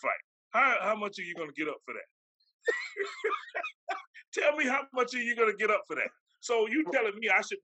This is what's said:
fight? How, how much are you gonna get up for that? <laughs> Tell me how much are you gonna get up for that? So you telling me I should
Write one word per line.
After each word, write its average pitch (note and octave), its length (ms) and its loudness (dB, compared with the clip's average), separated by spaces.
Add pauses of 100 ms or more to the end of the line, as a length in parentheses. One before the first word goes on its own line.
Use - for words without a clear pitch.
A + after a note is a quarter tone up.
fight? B2 100 2 (420)
How, B3 280 4
how G#3 140 2
much G#3 240 -4
are F#3+ 40 -8
you F3 120 -8
gonna E3 180 -6
get D3+ 140 -4
up C3+ 180 -4
for B2 80 -8
that? - 800 -8 (1600)
<laughs> - 0 -
Tell D4 220 2
me D4+ 100 2
how C4+ 160 2 (120)
much B3 200 0
are B3 80 -2
you A#3 140 0
gonna A3 220 4
get G#3 120 2
up G#3+ 180 4
for D#3 80 -6
that? B2 140 -2 (320)
So A3+ 260 2
you D4 240 2
telling A3 280 2
me A3+ 100 0
I G3 120 6
should G3+ 220 -8